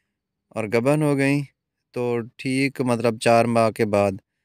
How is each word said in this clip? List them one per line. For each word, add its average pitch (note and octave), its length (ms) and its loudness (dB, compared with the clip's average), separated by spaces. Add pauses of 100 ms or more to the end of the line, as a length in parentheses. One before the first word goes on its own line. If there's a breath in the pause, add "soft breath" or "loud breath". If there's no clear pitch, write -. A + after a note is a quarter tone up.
(560)
और A2 140 -6
गबन C3 340 0
हो D3 120 0
गई C#3 260 0 (520)
तो B2 100 -6 (360)
ठीक C3+ 440 -2
मतलब A#2 360 -2
चार A#2 280 4
माह A2+ 240 2
के A#2 160 -2
बाद, G2+ 340 0 (240)